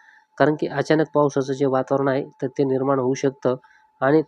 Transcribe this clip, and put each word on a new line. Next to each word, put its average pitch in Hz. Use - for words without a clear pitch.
कारण 147
की 165
अचानक 151
पावसाचं 139
जे 135
वातावरण 135
आहे, 139
तर 151
ते 143
निर्माण 135
होऊ 127
शकतं 135
आणि 143